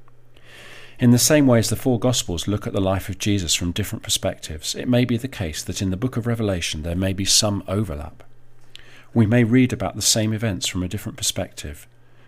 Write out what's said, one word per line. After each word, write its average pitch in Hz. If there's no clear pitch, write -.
In 120
the 120
same 147
way 120
as 107
the 110
four 123
Gospels 113
look 101
at -
the 104
life 95
of 95
Jesus 101
from 87
different -
perspectives, -
it -
may 123
be 120
the 127
case 82
that -
in 95
the 92
book 117
of 117
Revelation 101
there 82
may 95
be 95
some 101
overlap. 87
We 117
may 120
read 123
about -
the 104
same 107
events 107
from 90
a 90
different -
perspective -